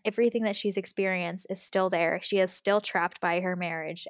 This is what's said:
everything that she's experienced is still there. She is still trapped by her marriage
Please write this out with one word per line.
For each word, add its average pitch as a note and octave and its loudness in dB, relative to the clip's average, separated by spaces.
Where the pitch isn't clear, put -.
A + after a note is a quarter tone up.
everything A#3 2
that G#3 0
she's G3+ -2
experienced F#3 -2
is F#3+ -6
still F#3+ 2
there. E3+ 2
She G3+ 2
is F#3 4
still G3+ 2
trapped F3 -2
by F3 2
her F3+ -2
marriage E3 -6